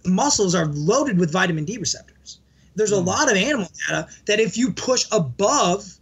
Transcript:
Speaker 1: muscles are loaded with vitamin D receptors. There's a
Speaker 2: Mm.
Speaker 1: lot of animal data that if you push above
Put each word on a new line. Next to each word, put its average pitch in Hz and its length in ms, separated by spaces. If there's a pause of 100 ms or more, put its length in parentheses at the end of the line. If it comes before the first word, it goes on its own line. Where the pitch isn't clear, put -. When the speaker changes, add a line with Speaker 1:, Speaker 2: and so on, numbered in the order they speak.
Speaker 1:
muscles 190 520
are 165 100
loaded 180 520
with 170 120
vitamin 170 340
D 214 140
receptors. - 600 (360)
There's 208 160
a 208 60
Speaker 2:
Mm. 180 100
Speaker 1:
lot 262 240
of 208 60
animal 214 320 (180)
data 156 220 (180)
that 208 140
if 220 180
you 240 140
push - 400
above 202 760 (140)